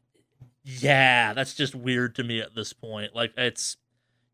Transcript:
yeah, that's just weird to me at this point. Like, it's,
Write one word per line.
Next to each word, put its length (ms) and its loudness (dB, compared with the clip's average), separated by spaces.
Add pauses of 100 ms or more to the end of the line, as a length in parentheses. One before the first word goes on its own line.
(640)
yeah, 680 4
that's 220 -4
just 180 -2
weird 440 0
to 60 -2
me 160 -4
at 140 -10
this 200 -8
point. 420 -10
Like, 200 -2
it's, 420 -4 (560)